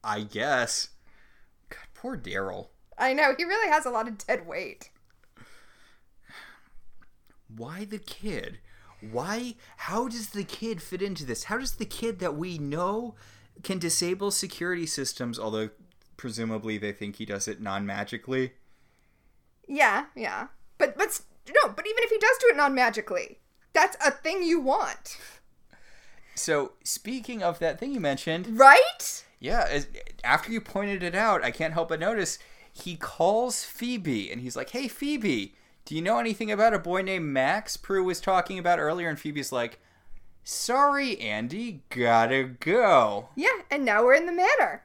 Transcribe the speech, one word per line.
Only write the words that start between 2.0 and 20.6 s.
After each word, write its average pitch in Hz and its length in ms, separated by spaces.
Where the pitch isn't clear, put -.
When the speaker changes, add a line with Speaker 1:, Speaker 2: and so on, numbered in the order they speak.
Speaker 1:
Daryl. 98 520
Speaker 2:
I 262 160
know, 277 240
he 320 60
really 392 280
has 302 140
a 247 60
lot 226 160
of 220 100
dead 175 300
weight. 165 420
Speaker 1:
Why 151 300
the 202 140
kid? - 600
Why? 190 540
How 214 300
does 226 220
the 202 140
kid 220 380
fit 185 200
into 185 240
this? 120 200
How 214 120
does 254 180
the 226 100
kid 214 340
that 170 160
we 170 220
know 180 580
can 190 160
disable 180 540
security 180 540
systems, 127 520
although 110 320
presumably 110 600
they 101 140
think 101 260
he 110 80
does 101 220
it 101 140
non-magically? 104 920
Speaker 2:
Yeah, 269 380
yeah. 220 320